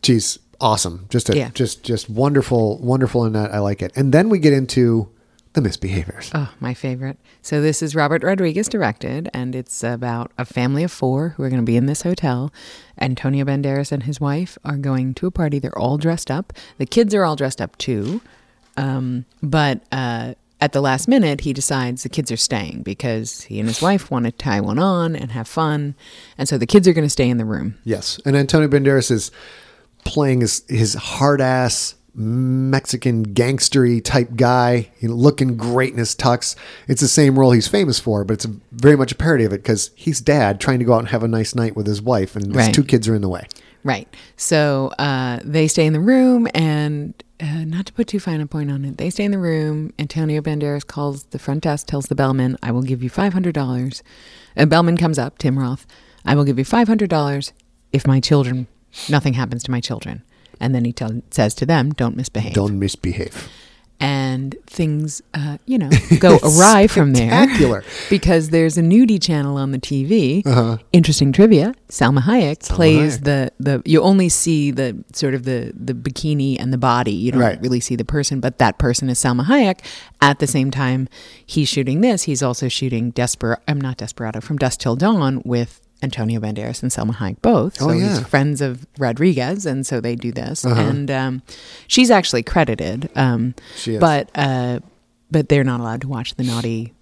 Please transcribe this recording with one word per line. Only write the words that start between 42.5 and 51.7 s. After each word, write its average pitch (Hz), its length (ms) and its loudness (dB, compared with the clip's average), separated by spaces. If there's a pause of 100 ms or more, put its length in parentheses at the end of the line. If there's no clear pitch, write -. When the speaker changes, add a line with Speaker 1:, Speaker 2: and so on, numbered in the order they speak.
Speaker 2:
Right. 110 200 4
Speaker 1:
two 139 100 4
kids 113 240 2
are 113 60 2
in 104 80 0
the 95 80 -2
way. 90 160 -8 (360)
Speaker 2:
Right. 110 260 -4 (280)
So, 147 600 0
uh, 131 440 -2
they 156 260 2
stay 156 180 2
in 156 80 2
the 151 60 0
room, 254 540 4
and, 151 600 -2 (260)
uh, 160 240 -6
not 165 220 -6
to - 80 -20
put 233 140 -2
too 202 120 -4
fine 160 220 -4
a 147 40 -4
point 147 240 -6
on 139 140 -4
it, 151 140 -8
they 170 100 -4
stay 202 160 -4
in 202 80 0
the 196 60 -2
room. 156 600 -2
Antonio 151 440 -2
Banderas 147 440 -4
calls 143 440 -6
the 143 80 -10
front 143 240 -4
desk, 147 240 -2